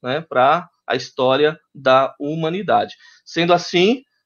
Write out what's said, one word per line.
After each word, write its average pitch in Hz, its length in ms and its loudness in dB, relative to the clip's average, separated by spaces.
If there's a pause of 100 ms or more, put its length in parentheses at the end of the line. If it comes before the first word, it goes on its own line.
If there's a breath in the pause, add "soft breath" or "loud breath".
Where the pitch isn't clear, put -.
né, 131 180 -6
pra 147 460 0 (200)
a 117 80 -2
história 135 640 -2 (160)
da 135 460 2
humanidade. 160 760 -4 (280 soft breath)
Sendo 170 300 0
assim, 185 500 0 (220)